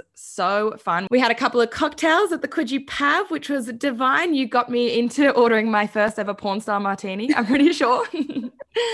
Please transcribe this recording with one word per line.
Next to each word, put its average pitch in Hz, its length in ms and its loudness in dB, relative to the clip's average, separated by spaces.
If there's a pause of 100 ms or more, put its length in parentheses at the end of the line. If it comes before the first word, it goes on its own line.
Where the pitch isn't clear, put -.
(140)
so 202 640 -2
fun. 180 320 -2
We 247 100 4
had 240 120 4
a 226 40 -2
couple 240 260 0
of 233 100 2
cocktails 320 640 0
at 311 80 -4
the 277 80 -4
Coogee 269 360 -4
Pav, 294 460 -2
which 294 180 -6
was 269 180 -4
divine. 262 680 0
You 262 120 0
got 240 220 0
me 240 300 0
into 269 320 2
ordering 226 400 4
my 208 160 2
first 214 320 0
ever 202 140 -4
porn 202 260 -4
star 208 220 -2
martini, 196 520 -4
I'm 240 120 0
pretty 285 260 4
sure. 466 400 2
<laughs> 349 60 -10 (760)